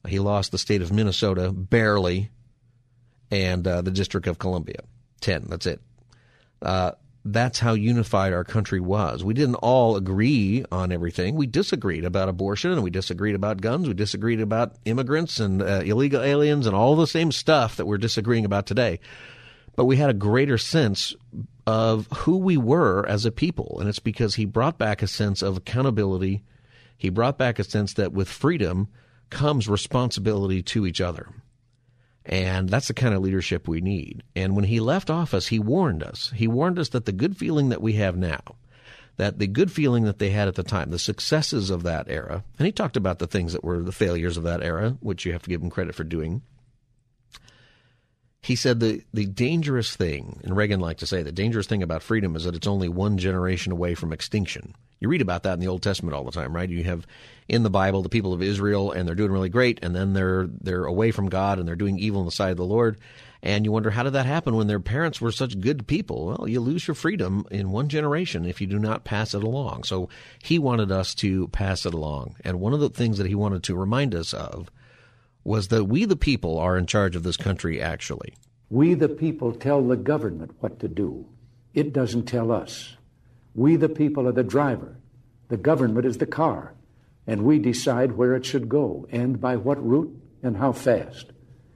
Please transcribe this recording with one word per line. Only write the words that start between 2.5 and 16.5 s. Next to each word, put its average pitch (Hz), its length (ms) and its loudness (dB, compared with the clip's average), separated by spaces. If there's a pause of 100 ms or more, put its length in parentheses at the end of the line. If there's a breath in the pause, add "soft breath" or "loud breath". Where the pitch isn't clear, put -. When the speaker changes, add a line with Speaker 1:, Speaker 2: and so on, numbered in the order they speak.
Speaker 1:
and, 92 340 0
uh, 87 160 0
the 95 80 -2
District 95 380 -2
of 85 100 -4
Columbia. 90 400 -4 (420)
Ten, 82 280 -2
that's 85 180 -6
it. 85 140 -4 (840 soft breath)
Uh, 92 300 0 (340)
that's 117 320 0
how 117 140 4
unified 104 640 2
our 87 100 0
country 101 360 0
was. 90 440 0
We 104 80 0
didn't 123 240 2
all 120 400 4
agree 104 760 2
on 90 220 0
everything. 90 420 -2
We 147 120 2
disagreed 110 580 0
about 95 240 0
abortion, 98 420 -2
and 160 120 2
we 90 80 0
disagreed 95 440 -2
about 98 280 -2
guns. 139 260 0
We 101 60 -2
disagreed 107 480 0
about 110 420 0
immigrants 131 560 0
and, 98 220 2
uh, 95 220 2
illegal 123 380 2
aliens 143 440 4